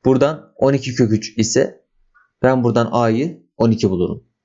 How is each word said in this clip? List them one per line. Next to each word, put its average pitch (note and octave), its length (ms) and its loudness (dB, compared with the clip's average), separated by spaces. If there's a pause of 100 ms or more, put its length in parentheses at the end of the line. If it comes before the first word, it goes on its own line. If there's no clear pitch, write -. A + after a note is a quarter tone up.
Buradan C#3 520 0
on C3+ 160 2
iki C3 220 -4
kök A2+ 180 2
üç - 260 -4
ise - 460 -2 (580)
ben B2+ 220 2
buradan A#2 280 0
A'yı A#2+ 540 -2 (100)
on A#2 140 2
iki G#2+ 200 0
bulurum. F2+ 340 -4 (200)